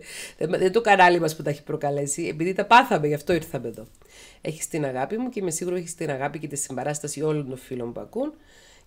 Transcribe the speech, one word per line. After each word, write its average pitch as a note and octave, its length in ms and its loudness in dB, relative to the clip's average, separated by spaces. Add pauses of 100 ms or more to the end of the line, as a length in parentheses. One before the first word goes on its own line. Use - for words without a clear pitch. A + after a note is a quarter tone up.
(380)
δεν, D#3 120 -2
δεν F#3 220 2
το A3+ 100 2
κανάλι F3+ 380 8
μας D#3 160 0
που - 60 -10
τα D3 80 -2
έχει D3 140 -4
προκαλέσει, C#3+ 640 -4
επειδή E3 260 -2
τα G3 120 -2
πάθαμε, A3+ 420 6
γι' D3+ 60 0
αυτό D3 200 -2
ήρθαμε D3+ 340 -4
εδώ. A2 180 -12 (560)
Έχεις D#3 260 -8
την D3+ 180 -2
αγάπη C3+ 320 -4
μου B3 120 -4
και A3+ 100 -8
είμαι F#3 120 -2
σίγουρη F3+ 240 -4
έχεις E3+ 200 -6
την D#3+ 140 -4
αγάπη C#3+ 300 -4
και D3+ 80 -8
τη C#3+ 80 -10
συμπαράσταση C#3 640 -6
όλων D3+ 280 -2
των C3 80 -10
φίλων A#2+ 360 -8
που A2 60 -10
ακούν. C4 340 -6 (540)